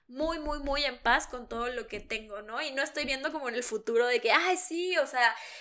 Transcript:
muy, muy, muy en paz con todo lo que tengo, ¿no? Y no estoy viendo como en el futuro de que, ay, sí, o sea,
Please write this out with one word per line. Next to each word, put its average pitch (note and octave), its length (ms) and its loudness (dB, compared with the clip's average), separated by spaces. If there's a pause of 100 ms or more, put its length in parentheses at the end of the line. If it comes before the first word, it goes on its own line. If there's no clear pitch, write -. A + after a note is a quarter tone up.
muy, D#4 320 -2
muy, D4 180 -4
muy C#4+ 280 0
en B3 120 -4
paz B3 300 2
con A#3+ 200 -12
todo A#3 200 -4
lo A#3+ 200 -6
que G#3 120 -8
tengo, A3 420 -10
¿no? A3+ 220 -6
Y D4 80 -4
no C4+ 100 -2
estoy D4 240 -2
viendo C#4 260 -2
como C#4+ 160 -4
en A#3 60 -4
el A#3+ 100 -2
futuro A#3 440 2
de B3 140 2
que, G#3+ 100 4
ay, F4 260 6
sí, F4 400 2
o C#4 80 4
sea, B3 300 2 (260)